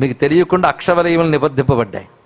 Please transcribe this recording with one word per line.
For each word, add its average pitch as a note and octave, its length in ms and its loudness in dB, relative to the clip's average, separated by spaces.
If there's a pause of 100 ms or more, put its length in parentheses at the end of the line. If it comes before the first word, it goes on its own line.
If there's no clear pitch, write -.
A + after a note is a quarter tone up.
మీకు C3 200 -2
తెలియకుండా F3 480 2
అక్షవలయములు E3+ 680 0
నిబద్ధింపబడ్డాయి. B2+ 720 -2 (180)